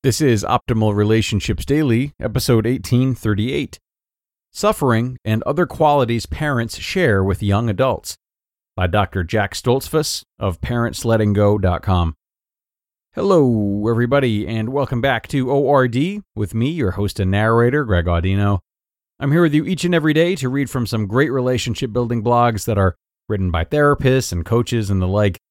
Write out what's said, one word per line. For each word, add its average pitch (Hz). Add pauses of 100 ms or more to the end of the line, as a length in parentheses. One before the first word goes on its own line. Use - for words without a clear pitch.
This 139
is 120
Optimal 110
Relationships 107
Daily, 139
episode 113
eighteen 127
thirty-eight, 117 (720)
Suffering 131
and 110
Other 147
Qualities 139
Parents 127
Share 110
with 98
Young 104
Adults, 113 (600)
by 92
Doctor 95
Jack 101
Stoltzfus - (160)
of 95
parents 120
letting 110
go 104
dot 90
com. 87 (1040)
Hello, 113
everybody, 117
and 113
welcome 131
back 127
to 127
O 139
R 131
D 170 (160)
with 101
me, 117
your 143
host 101
and 95
narrator, 117
Greg 90
Audino. 95 (580)
I'm 139
here 170
with 156
you 151
each 180
and 175
every 156
day 175
to 131
read 135
from 123
some 107
great 127
relationship 127
building 117
blogs 120
that 107
are 95 (340)
written 95
by 82
therapists 139
and 85
coaches 117
and 98
the 90
like. 101 (100)